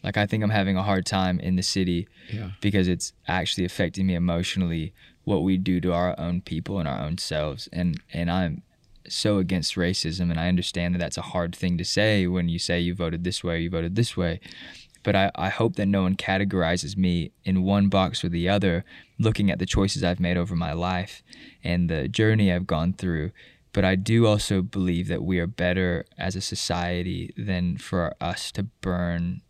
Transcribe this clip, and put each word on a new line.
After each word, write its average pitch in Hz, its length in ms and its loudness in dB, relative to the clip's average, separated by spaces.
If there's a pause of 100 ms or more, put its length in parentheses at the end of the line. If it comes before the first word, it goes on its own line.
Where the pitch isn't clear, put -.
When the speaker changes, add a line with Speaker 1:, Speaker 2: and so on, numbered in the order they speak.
Speaker 1:
Like, 98 140 -4
I 104 100 2
think 107 160 0
I'm 104 80 2
having 98 260 2
a 92 60 0
hard 95 240 0
time 92 320 2
in 92 160 0
the 92 80 2
city 90 440 0 (240)
Speaker 2:
Yeah. 107 200 -8 (100)
Speaker 1:
because 101 260 2
it's 90 260 -2 (140)
actually 90 380 0
affecting 92 420 -2
me 92 80 2
emotionally, 85 760 0 (300)
what 90 200 0
we 95 140 4
do 92 240 2
to 87 120 0
our 87 260 2
own 87 220 -2
people 85 380 -6
and 78 80 -2
our 64 120 -4
own 76 180 -4
selves. 76 560 -4
And, 87 260 -2 (120)
and 85 180 -2
I'm 87 320 0 (460)
so 104 300 0
against 92 380 0
racism, 87 540 0
and 80 100 -2
I 85 100 0
understand 87 440 0
that 90 60 -2
that's - 180 -4
a 90 40 -6
hard 87 340 -4
thing 87 240 -2
to 95 60 -2
say 104 420 4
when 87 220 2
you 85 100 0
say 87 200 0
you 87 160 0
voted 85 280 -2
this 90 200 -4
way, 85 180 -2
you 85 100 -2
voted 85 240 -2
this 117 220 0
way. 85 220 0 (640)
But 101 140 2
I, 98 200 4
I 92 140 -2
hope 110 280 0
that 101 100 0
no 98 160 4
one 92 120 2
categorizes 92 800 0
me 87 360 2 (120)
in 92 200 2
one 98 260 4
box 95 340 2
or 87 60 0
the 85 200 0
other, 95 360 2 (340)
looking 104 320 2
at 85 80 -2
the 92 60 0
choices - 380 0
I've 90 160 0
made 90 180 2
over 87 180 -2
my 82 180 -2
life 90 500 -4 (400)
and 87 260 2
the 73 180 0
journey 110 440 4
I've 90 160 0
gone 85 260 0
through. 85 380 -2 (420)
But 98 100 2
I 95 120 4
do 113 320 4
also 104 340 2
believe 90 460 0
that 92 160 -2
we 90 160 0
are 85 80 0
better 90 580 0 (120)
as 90 180 -4
a 95 60 -4
society 87 960 -4
than 90 420 -2
for - 440 -2
us - 300 -6
to 98 120 -4
burn 90 880 -2